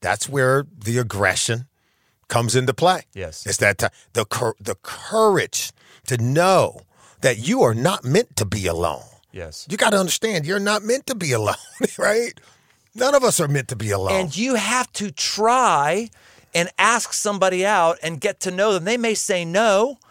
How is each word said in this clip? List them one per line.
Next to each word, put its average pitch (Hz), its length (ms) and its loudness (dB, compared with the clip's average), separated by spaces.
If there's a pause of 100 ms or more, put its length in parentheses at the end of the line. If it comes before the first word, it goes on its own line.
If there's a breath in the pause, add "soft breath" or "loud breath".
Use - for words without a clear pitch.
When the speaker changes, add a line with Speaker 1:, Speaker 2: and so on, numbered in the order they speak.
Speaker 1:
That's 90 280 -4
where 135 380 0 (100)
the 113 220 -2
aggression 110 680 -2 (600)
comes 117 280 2
into 127 160 2
play. 180 300 2 (120)
Speaker 2:
Yes. 90 320 -12
Speaker 1:
It's 98 120 -4
that 104 200 2
ti-, 110 80 -2 (280 soft breath)
the 110 100 0
cour-, 113 340 -4
the 98 240 -8
courage - 920 0 (340 soft breath)
to 127 100 -2
know 143 640 2 (400 soft breath)
that 123 260 2
you 240 160 2
are 117 120 4
not 165 300 -2
meant 170 320 0
to 110 100 0
be 95 200 -4
alone. 82 360 -2 (280)
Speaker 2:
Yes. 82 380 -16
Speaker 1:
You 190 80 -8
gotta 214 220 2
understand, 185 480 -2
you're 196 140 -2
not 208 220 0
meant 240 260 -2
to 262 60 -4
be 170 180 -2
alone, 107 220 0 (220)
<laughs> - 220 -4
right? 233 340 0 (640 soft breath)
None 254 200 2
of 262 100 4
us 185 160 4
are 147 80 0
meant 143 200 -2
to 117 80 -8
be 104 140 -4
alone. 95 220 0
Speaker 2:
And 185 240 -2
you 247 180 -2
have 226 400 0
to 202 160 -6
try 208 1000 2 (460 soft breath)
and 170 240 0
ask 214 340 2
somebody 190 540 0
out 170 360 2
and 156 180 -6
get 202 200 -4
to 185 100 -6
know 196 220 0
them. 170 120 -2
They 226 120 -2
may 226 180 0
say 180 300 -2
no. 208 540 2 (120)